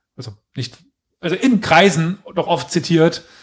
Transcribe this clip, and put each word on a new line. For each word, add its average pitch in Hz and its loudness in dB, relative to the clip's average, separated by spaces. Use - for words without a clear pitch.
also 113 -18
nicht, 127 -10
also 175 -4
in 247 0
Kreisen 165 2
doch 165 -4
oft 156 -4
zitiert, 165 0